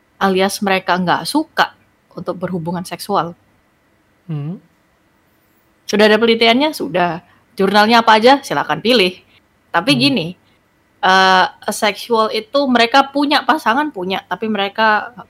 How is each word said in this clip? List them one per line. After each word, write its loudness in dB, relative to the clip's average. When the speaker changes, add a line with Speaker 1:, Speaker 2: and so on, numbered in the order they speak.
Speaker 1:
alias 0
mereka 0
nggak -2
suka -2
untuk -10
berhubungan -6
seksual. -6
Speaker 2:
Hmm. -10
Speaker 1:
Sudah 2
ada 4
penelitiannya? 2
Sudah. -4
Jurnalnya 2
apa 4
aja? 4
Silakan -4
pilih. 0
Tapi 0
Speaker 2:
Hmm. 0
Speaker 1:
gini, 0
uh, 4
asexual -2
itu -4
mereka 2
punya -2
pasangan, 0
punya, -6
tapi -8
mereka -2